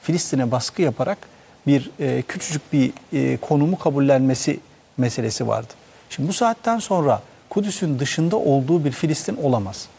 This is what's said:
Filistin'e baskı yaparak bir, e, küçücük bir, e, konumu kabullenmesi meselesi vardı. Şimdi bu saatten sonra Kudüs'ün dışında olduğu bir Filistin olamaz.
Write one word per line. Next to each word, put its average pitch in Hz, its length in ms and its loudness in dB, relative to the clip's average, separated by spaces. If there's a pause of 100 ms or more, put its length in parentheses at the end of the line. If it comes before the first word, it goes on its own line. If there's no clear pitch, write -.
Filistin'e 135 500 0
baskı 127 300 -2
yaparak 139 360 0 (500)
bir, 139 320 2
e, 127 220 0
küçücük - 520 -8
bir, 131 180 4 (220)
e, 131 240 0
konumu 156 420 2
kabullenmesi 139 800 2 (380)
meselesi 117 500 -2
vardı. 110 260 -4 (360)
Şimdi 143 200 -4
bu 190 40 -2
saatten 233 460 0
sonra 147 420 2 (280)
Kudüs'ün 185 500 -2
dışında 160 380 0
olduğu 143 480 2
bir 139 60 0
Filistin 156 520 -2
olamaz. 107 440 -2 (120)